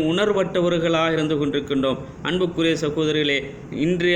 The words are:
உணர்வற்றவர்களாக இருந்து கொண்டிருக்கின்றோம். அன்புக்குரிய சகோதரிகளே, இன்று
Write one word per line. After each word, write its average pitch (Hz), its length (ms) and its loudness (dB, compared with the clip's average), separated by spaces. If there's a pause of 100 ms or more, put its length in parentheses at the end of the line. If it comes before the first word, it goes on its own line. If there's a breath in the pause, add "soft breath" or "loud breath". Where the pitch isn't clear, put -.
உணர்வற்றவர்களாக 175 1120 2
இருந்து 156 200 0
கொண்டிருக்கின்றோம். 135 640 0 (200 loud breath)
அன்புக்குரிய 165 600 0
சகோதரிகளே, 151 580 0 (460)
இன்று 175 300 2